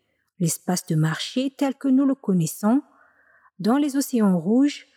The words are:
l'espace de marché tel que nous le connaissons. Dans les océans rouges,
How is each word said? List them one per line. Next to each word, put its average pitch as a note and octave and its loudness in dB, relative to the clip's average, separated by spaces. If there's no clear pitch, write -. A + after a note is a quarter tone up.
l'espace F3+ -4
de E3 -2
marché D#3+ -2
tel C4+ -2
que - -6
nous C4 4
le C4+ 0
connaissons. G#3 0
Dans G#3 0
les D4 -2
océans G#3+ 2
rouges, A#3+ 0